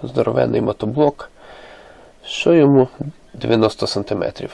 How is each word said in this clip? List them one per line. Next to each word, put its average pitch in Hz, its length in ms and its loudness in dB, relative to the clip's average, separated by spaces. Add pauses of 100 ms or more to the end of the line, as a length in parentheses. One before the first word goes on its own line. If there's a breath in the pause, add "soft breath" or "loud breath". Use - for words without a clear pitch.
здоровенний 120 580 -2
мотоблок. 117 720 -2 (960 loud breath)
Що - 280 0
йому 139 340 6 (460)
дев'яносто 113 520 0
сантиметрів? - 680 -6